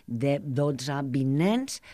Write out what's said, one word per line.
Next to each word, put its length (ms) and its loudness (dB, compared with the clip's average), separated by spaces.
de 320 0
dotze 560 -2
a 80 -2
vint 380 0
nens, 400 0